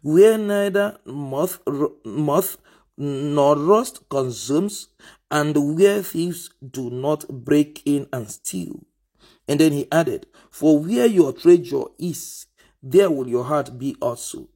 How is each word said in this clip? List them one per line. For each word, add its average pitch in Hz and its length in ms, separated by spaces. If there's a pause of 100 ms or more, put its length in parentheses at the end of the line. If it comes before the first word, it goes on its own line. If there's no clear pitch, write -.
where 190 340
neither 202 680
moth, 139 600
r-, 143 240 (160)
moth 143 520 (380)
nor 143 640
rust 208 520
consumes, 135 800 (420)
and 147 440
where 202 280
thieves 170 480 (180)
do 127 220
not 143 360
break 143 560
in 143 300
and 113 160
steal. - 560 (600)
And 147 120
then 156 120
he 143 200
added, 156 360 (240)
"For 151 260
where 226 300
your 170 260
treasure 160 520 (120)
is, - 480 (380)
there 185 260
will 135 180
your 123 180
heart 135 340
be 135 200
also." - 560